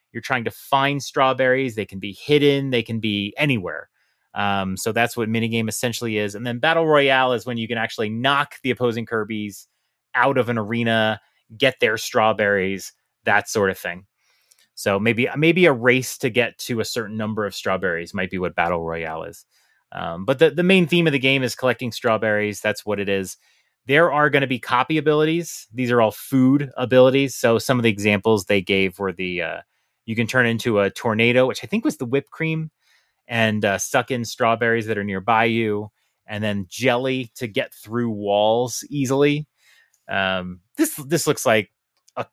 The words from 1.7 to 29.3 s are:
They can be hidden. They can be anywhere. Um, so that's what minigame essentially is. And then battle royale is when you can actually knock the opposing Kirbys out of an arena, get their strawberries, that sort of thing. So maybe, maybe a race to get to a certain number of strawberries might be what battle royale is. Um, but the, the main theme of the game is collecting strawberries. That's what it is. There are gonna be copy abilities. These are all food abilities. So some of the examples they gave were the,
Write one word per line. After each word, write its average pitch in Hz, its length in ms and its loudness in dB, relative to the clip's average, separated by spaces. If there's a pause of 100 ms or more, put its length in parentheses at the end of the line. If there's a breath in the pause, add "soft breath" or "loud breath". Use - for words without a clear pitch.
They 104 100 -4
can 98 140 -12
be 98 140 -8
hidden. 139 580 2
They 120 120 2
can 113 160 -6
be 104 380 -2
anywhere. 101 520 -2 (440)
Um, 98 440 -2
so 113 140 -4
that's 117 260 0
what 113 120 -2
minigame 113 380 -2
essentially 113 500 -4
is. 104 180 -4
And 110 100 -10
then 120 140 -6
battle 165 280 2
royale 135 460 4
is 117 120 -4
when 120 120 -6
you 113 100 -4
can 117 100 -4
actually 110 320 -4
knock 135 520 -2
the 131 100 -2
opposing 117 360 -2
Kirbys 107 580 -6 (500)
out 131 220 2
of 120 120 2
an 117 80 -2
arena, 110 640 0 (380)
get 131 220 0
their 110 180 2
strawberries, 101 960 0 (320)
that 104 240 2
sort 101 220 2
of 92 60 -6
thing. 90 280 -12 (680)
So 98 260 -2
maybe, 117 360 0
maybe 165 300 4
a 151 80 6
race 123 460 -2
to 135 100 -2
get 117 300 -2
to 120 200 -6
a 107 60 -4
certain 110 320 -8
number 107 280 -4
of 98 100 -8
strawberries 90 580 -4
might 92 160 -4
be 98 80 -6
what 90 180 -4
battle 85 280 -2
royale 82 400 -8
is. 85 200 -16 (480)
Um, 87 340 -8
but 131 140 0
the, 160 120 6
the 156 120 -2
main 185 240 4
theme 170 200 2
of 151 60 2
the 139 60 0
game 135 240 2
is 120 120 -4
collecting 123 360 -2
strawberries. 107 720 -2
That's 107 240 -2
what 104 140 -4
it 98 100 -4
is. 95 280 -2 (500)
There 147 240 4
are 147 180 2
gonna 139 180 2
be 127 120 -4
copy 127 380 0
abilities. 156 760 0
These 120 180 -2
are 120 100 4
all 107 100 4
food 135 640 2
abilities. 127 580 4
So 117 220 4
some 127 220 0
of 117 40 2
the 117 60 4
examples 104 560 2
they 101 160 2
gave 95 380 0
were 95 140 -2
the, 90 280 -6